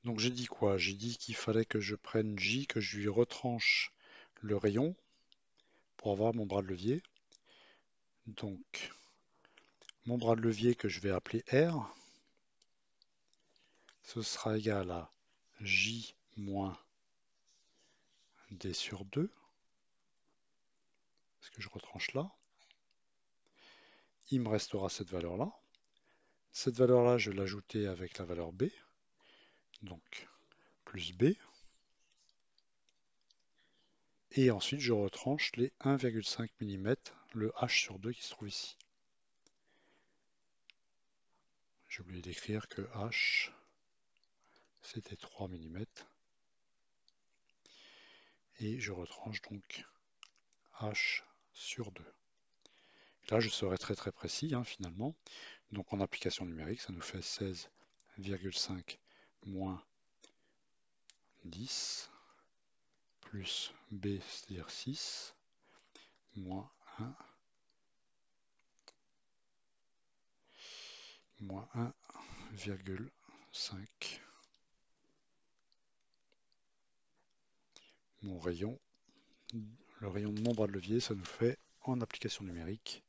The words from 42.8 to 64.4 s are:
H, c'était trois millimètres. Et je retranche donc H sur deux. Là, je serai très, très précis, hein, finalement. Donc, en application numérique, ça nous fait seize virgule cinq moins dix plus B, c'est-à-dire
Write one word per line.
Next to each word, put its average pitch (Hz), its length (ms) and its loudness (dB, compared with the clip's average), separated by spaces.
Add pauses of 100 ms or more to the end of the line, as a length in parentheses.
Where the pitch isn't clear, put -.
H, - 580 2 (1300)
c'était - 340 -10
trois - 320 -8
millimètres. 85 600 -10 (2500)
Et 110 200 -4
je 107 120 -4
retranche 95 500 -8
donc - 420 -12 (960)
H - 440 0 (300)
sur - 380 -8
deux. - 220 -18 (1160)
Là, 110 100 6
je 110 100 2
serai 92 280 0
très, - 180 -2
très - 160 -6
précis, - 420 -4
hein, 120 100 0
finalement. 95 520 -6 (560)
Donc, 101 200 -6
en 101 80 -2
application - 460 -2
numérique, 80 360 -6
ça 95 120 -8
nous 87 80 -8
fait 95 200 -8
seize - 480 -6 (480)
virgule 95 360 -4
cinq - 460 -4 (460)
moins 95 380 -4 (1600)
dix - 680 -6 (1120)
plus - 520 -4 (180)
B, 98 300 0
c'est-à-dire - 480 -10